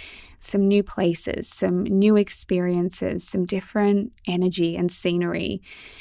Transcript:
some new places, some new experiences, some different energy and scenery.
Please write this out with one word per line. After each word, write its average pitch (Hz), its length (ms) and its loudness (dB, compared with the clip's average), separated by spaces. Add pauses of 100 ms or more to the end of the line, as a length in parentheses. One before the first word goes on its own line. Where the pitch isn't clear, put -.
(400)
some 196 280 0
new 202 140 4
places, - 640 -2
some 180 360 0
new 202 320 4
experiences, 180 1120 -2
some 180 200 -2
different 202 640 0 (140)
energy 180 500 0
and 175 160 0
scenery. 175 720 -2 (380)